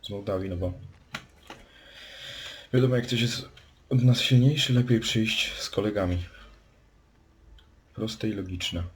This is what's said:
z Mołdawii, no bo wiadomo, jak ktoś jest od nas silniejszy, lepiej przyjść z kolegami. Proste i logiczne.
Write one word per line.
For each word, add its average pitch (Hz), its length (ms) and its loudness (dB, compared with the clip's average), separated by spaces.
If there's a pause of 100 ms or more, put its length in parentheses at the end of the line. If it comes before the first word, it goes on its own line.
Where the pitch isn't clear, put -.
z - 80 -16
Mołdawii, 98 400 -4
no 90 60 -4
bo 90 160 -2 (2000)
wiadomo, 127 240 4
jak 120 100 0
ktoś 113 140 0
jest - 280 -2 (400)
od 127 140 2
nas 123 180 6
silniejszy, 131 520 4
lepiej 123 280 4
przyjść - 600 -2
z - 100 -8
kolegami. 95 540 0 (1700)
Proste 110 340 -6
i 107 40 -2
logiczne. 90 500 -6 (140)